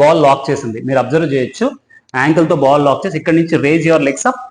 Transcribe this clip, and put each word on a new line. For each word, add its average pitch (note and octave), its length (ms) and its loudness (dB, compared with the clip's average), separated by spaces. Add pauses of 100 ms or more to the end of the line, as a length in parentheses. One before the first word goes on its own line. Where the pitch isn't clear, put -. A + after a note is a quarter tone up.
బాల్ D#3+ 240 4
లాక్ C#3 240 2
చేసింది, A#2 400 -6
మీరు C3 140 0
అబ్జర్వ్ D3+ 320 -2
చేయొచ్చు. C3+ 320 -4 (540)
యాంకిల్ D#3 280 2
తో F3 140 2
బాల్ C#3+ 240 4
లాక్ C3+ 160 2
చేసి E3 160 -6
ఇక్కడ D#3+ 180 0
నుంచి E3 260 0
raise D3+ 260 0
your D#3+ 180 2
legs C#3 220 -4
up B3+ 80 -4 (140)